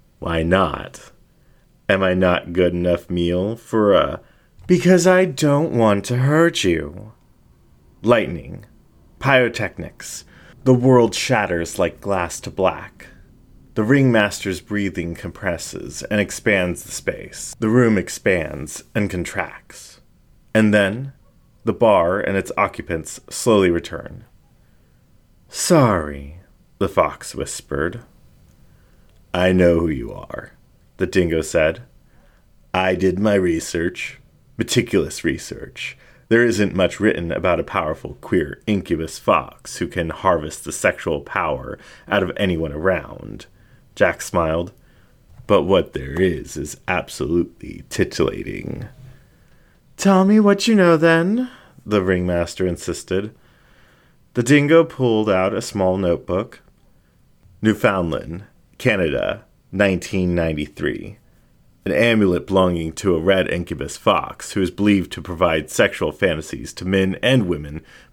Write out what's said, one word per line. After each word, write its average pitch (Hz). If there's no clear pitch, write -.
"Why 82
not? 85
Am 98
I 92
not 90
good 87
enough 87
meal 87
for 107
a" 76
"Because 175
I 185
don't 147
want 107
to 123
hurt 156
you." 87
Lightning. 98
Pyrotechnics. 120
The 131
world 123
shatters 90
like 87
glass 92
to 90
black. -
The 113
ringmaster's 110
breathing 90
compresses -
and 104
expands 92
the -
space. -
The 110
room 117
expands 78
and 104
contracts. -
And 107
then, 107
the 113
bar 95
and 98
its 95
occupants -
slowly 101
return. -
"Sorry," 82
the 98
fox -
whispered. -
"I 92
know 87
who 82
you 58
are," -
the 95
dingo 82
said. 78
"I 92
did 90
my 104
research, 87
meticulous 110
research. -
There 117
isn't 104
much 90
written 87
about 87
a -
powerful, 80
queer 78
incubus 85
fox -
who 85
can 82
harvest 78
the 82
sexual 85
power 73
out 98
of 90
anyone 80
around." 78
Jack 92
smiled. 85
"But 95
what 90
there 69
is 87
is 76
absolutely -
titillating." -
"Tell 190
me 208
what 202
you 226
know, 175
then," 170
the 104
ringmaster 90
insisted. 92
The 123
dingo 147
pulled 110
out 95
a 101
small 95
notebook. 90
"Newfoundland, 92
Canada, 82
nineteen 95
ninety-three. 82
An 98
amulet 104
belonging 87
to 92
a -
red 92
incubus 80
fox -
who 101
is 90
believed 101
to 92
provide 82
sexual 95
fantasies 78
to -
men 95
and 120
women 76